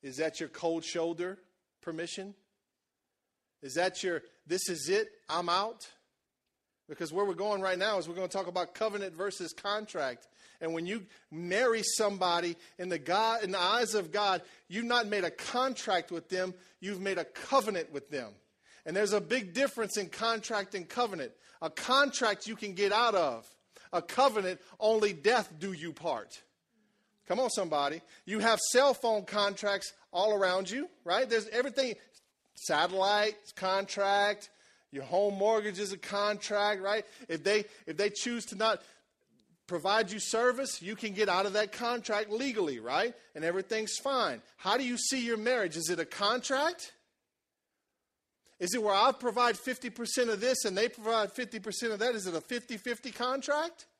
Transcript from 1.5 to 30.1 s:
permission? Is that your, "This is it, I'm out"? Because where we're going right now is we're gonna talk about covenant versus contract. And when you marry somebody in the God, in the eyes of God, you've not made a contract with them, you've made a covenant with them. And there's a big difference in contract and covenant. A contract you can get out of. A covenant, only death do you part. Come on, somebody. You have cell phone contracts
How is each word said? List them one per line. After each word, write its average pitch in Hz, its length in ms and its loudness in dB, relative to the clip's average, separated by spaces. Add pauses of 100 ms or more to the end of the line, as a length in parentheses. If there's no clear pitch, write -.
permission? 175 540 -8 (1300)
Is 135 120 -12
that 180 280 0
your, 170 200 -2 (240)
"This 175 220 -2
is 156 200 -4
it, 208 220 2 (180)
I'm 175 200 -2
out"? 202 400 0 (1000)
Because 156 240 -8
where 190 120 2
we're 196 100 0
going 196 280 -2
right 185 160 0
now 208 200 2
is 160 100 -4
we're 170 80 -8
gonna 185 120 -4
talk 190 200 -4
about 175 260 -4
covenant 202 400 -4
versus 180 380 -6
contract. 190 760 -4 (320)
And 165 140 -4
when 165 100 -4
you 196 220 -6 (240)
marry 208 520 0 (140)
somebody 180 600 2 (220)
in 180 120 -6
the 170 80 -2
God, 214 460 2
in 185 80 -2
the 196 60 -2
eyes 202 360 2
of 185 160 -2
God, 196 320 0 (260)
you've 214 160 -4
not 240 220 2
made 202 180 0
a 170 60 0
contract 247 800 -2
with 170 180 -8
them, 185 260 -2 (260)
you've 190 200 -6
made 190 180 -2
a 165 60 -2
covenant 202 680 0
with 139 180 -8
them. 123 240 -6 (500)
And 165 120 -4
there's 202 160 4
a 208 80 4
big 185 320 -2
difference 233 440 0
in 196 120 -4
contract 220 680 -2
and 175 140 -8
covenant. 190 440 -2 (280)
A 165 100 -4
contract 254 760 2
you 214 100 -8
can 202 180 -8
get 196 180 2
out 226 220 4
of. 139 340 2 (440)
A 175 100 0
covenant, 208 580 2 (200)
only 214 320 4
death 202 460 2
do 190 140 -6
you 165 200 -8
part. 135 500 -6 (840)
Come 185 100 2
on, 254 120 2
somebody. 156 500 0 (240)
You 208 160 -2
have 220 180 6 (140)
cell 262 220 8
phone 220 300 0
contracts 202 680 0 (200)